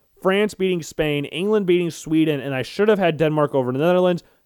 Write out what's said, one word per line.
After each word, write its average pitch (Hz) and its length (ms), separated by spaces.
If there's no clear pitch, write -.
France 202 320
beating 180 280
Spain, 147 440
England 202 400
beating 175 260
Sweden, 156 480
and 135 160
I 131 60
should 202 260
have 208 120
had 165 180
Denmark 151 360
over 127 200
the 131 60
Netherlands. 180 440